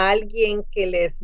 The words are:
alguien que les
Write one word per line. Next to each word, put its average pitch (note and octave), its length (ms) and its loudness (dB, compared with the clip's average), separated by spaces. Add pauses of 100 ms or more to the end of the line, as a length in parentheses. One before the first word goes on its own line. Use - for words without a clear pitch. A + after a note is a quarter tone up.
(100)
alguien G#3 600 0
que G3 160 -2
les F3 380 0